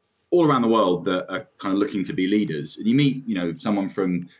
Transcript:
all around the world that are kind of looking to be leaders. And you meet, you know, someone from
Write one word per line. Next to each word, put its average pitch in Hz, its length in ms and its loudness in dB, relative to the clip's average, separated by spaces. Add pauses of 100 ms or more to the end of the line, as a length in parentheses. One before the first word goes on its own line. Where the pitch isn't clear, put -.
(300)
all 170 160 4
around 135 160 2
the 113 60 2
world 92 380 2
that 90 220 -2
are 92 200 -8 (100)
kind 98 160 -4
of 98 60 2
looking 101 240 -2
to 85 80 -6
be 92 160 0
leaders. 82 480 -2
And 101 100 -10
you 117 80 2
meet, 139 320 0
you 110 80 -4
know, 87 240 -4
someone 101 300 -2
from 90 400 -2 (120)